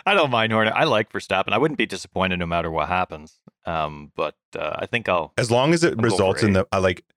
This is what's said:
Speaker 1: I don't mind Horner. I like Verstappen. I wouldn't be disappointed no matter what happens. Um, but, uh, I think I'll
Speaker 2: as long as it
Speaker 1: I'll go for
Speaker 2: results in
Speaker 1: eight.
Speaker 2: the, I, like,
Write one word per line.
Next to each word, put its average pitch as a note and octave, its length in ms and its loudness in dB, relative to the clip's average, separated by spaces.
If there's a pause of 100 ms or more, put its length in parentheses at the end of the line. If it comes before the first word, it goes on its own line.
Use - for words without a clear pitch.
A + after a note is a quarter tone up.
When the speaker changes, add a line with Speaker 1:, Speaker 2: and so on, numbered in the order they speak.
Speaker 1:
I G3 80 2
don't E3 180 2
mind A2 220 2
Horner. A2 200 2
I B2+ 120 2
like A2+ 260 0
Verstappen. F#2+ 400 -2
I G2+ 60 2
wouldn't C#3+ 200 0
be A2+ 80 0
disappointed F#2 540 -2
no F2 60 -2
matter E2+ 260 -2
what D#2 160 -2
happens. E2 480 -4 (300)
Um, D2+ 500 -6
but, D#2 200 -4 (220)
uh, D2+ 220 -6
I - 60 -6
think A#2 240 -4
I'll F2 280 -2
Speaker 2:
as A2 140 -2
long C3 220 4
as E3 100 2
it E3+ 80 2
Speaker 1:
I'll - 40 -6
go A2+ 60 -2
for A2+ 40 2
Speaker 2:
results G2 380 2
in G#2 80 4
Speaker 1:
eight. - 20 2
Speaker 2:
the, F#2+ 180 2
I, G2+ 80 0
like, F#2 240 0 (140)